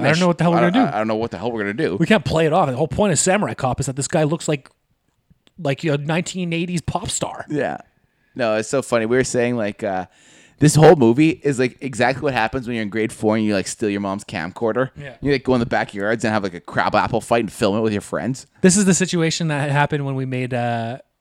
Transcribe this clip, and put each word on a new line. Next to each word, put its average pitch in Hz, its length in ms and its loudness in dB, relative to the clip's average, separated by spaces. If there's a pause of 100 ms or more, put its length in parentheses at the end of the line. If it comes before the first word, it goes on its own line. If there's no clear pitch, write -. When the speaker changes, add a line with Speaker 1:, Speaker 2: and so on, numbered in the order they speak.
Speaker 1:
finish. 156 160 2
Speaker 2:
know 180 80 4
what 170 100 2
the 160 60 -2
hell 175 80 4
we're 170 80 4
Speaker 1:
I - 20 4
don't, 175 120 2
Speaker 2:
gonna 262 120 4
do. 80 60 -2
Speaker 1:
I, 82 40 -6
I - 40 -2
don't 110 80 -2
know 110 80 0
what 113 160 -4
the 90 80 -10
hell 113 120 -4
we're 113 100 -4
gonna 101 120 -2
do." 113 220 -2
Speaker 2:
We 160 100 -4
can't 202 180 2
play 160 220 0
it 147 80 2
off. 165 160 2
The 123 80 -4
whole 151 100 0
point 202 240 0
of 139 60 0
Samurai 185 380 0
Cop 123 240 -4
is 135 80 -4
that 131 80 -6
this 139 120 -6
guy 165 140 0
looks 156 260 -2
like, 151 220 -4 (880)
like 139 260 -4
a 147 140 0
nineteen 170 560 -4
eighties 175 280 -4
pop 196 280 -6
star. - 400 -6
Speaker 1:
Yeah. 123 280 -2 (580)
No, 113 220 0
it's 110 120 -4
so 135 140 0
funny. 113 240 0
We 123 100 2
were 127 60 4
saying, 120 340 0
like, 104 260 -4
uh, 92 220 -4 (540)
this 147 160 6
whole 156 200 10
movie 135 340 6
is, 143 280 -2
like, 127 240 -2
exactly 131 400 -2
what 139 140 -2
happens 113 320 -2
when 120 80 -4
you're 110 80 -4
in 101 60 -4
grade 110 220 -2
four 107 240 0
and 110 80 0
you, 107 120 2
like, 98 100 0
steal - 240 -4
your 101 120 -2
mom's 98 220 -6
camcorder. 110 720 -4
Speaker 2:
Yeah. 139 260 -16
Speaker 1:
You, 139 100 0
like, 135 120 0
go 127 120 2
in 123 40 2
the 117 60 0
backyards 110 580 -2
and 110 80 0
have, 107 120 0
like, 92 100 -6
a 85 80 -14
crab 95 320 -2
apple 104 260 0
fight 120 200 0
and 110 120 -4
film 101 260 0
it 113 40 0
with 110 120 0
your 101 100 -2
friends. 92 420 -6 (160)
Speaker 2:
This 185 160 6
is 208 80 2
the 190 80 4
situation 165 540 0
that 147 240 -2
happened 143 340 0
when 135 80 -4
we 131 140 -4
made, 127 260 -4
uh, 120 460 -4 (220)